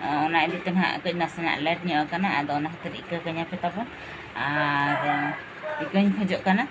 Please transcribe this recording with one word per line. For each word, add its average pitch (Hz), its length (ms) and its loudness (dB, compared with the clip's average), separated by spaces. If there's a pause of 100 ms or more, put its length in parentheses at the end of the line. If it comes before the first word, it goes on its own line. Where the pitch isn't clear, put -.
(180)
ᱚᱱᱟ 160 240 4
ᱤᱫᱤ 175 180 2
ᱛᱮ 185 120 -2
ᱱᱟᱦᱟᱜ 175 300 2
ᱠᱟᱹᱡ 175 120 -2
ᱱᱟᱥᱮᱱᱟᱜ 165 480 0
ᱞᱮᱴ 165 200 0
ᱧᱚᱜ 170 200 0
ᱟᱠᱟᱱᱟ᱾ 170 340 0
ᱟᱫᱚ 143 180 0
ᱚᱱᱟ 147 160 0
ᱠᱷᱟᱹᱛᱤᱨ 170 260 -8
ᱤᱠᱟᱹ 165 240 -6
ᱠᱟᱹᱧ 165 220 -4
ᱟᱯᱮ 165 160 -6
ᱛᱟᱵᱚᱱ, 185 300 -2 (460)
ᱟᱨ 143 680 2 (800)
ᱤᱠᱟᱹᱧ 196 320 4
ᱠᱷᱚᱡᱚᱜ 190 320 0
ᱠᱟᱱᱟ᱾ 196 280 4